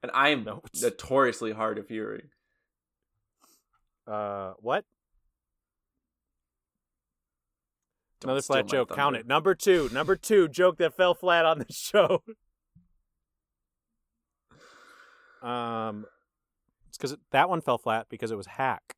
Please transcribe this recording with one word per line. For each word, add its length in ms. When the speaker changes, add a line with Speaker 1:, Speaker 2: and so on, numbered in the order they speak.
Speaker 1:
And 140
I 140
am 160
Speaker 2:
No, 220
it's 160
Speaker 1:
notoriously 680
hard 260
of 100
hearing. 400
Speaker 2:
Uh, 540
what? 240
Speaker 1:
Don't 100
Speaker 2:
Another 120
Speaker 1:
steal 160
Speaker 2:
flat 80
Speaker 1:
my 40
Speaker 2:
joke. 200
Count 80
Speaker 1:
thunder. 220
Speaker 2:
it. 60
Number 300
two. 360
Number 220
two 320
joke 320
that 180
fell 180
flat 300
on 140
the 80
<laughs> 60
show. 500
Um, 640
it's 100
'cause 140
it, 80
that 160
one 120
fell 180
flat 300
because 220
it 60
was 100
hack. 520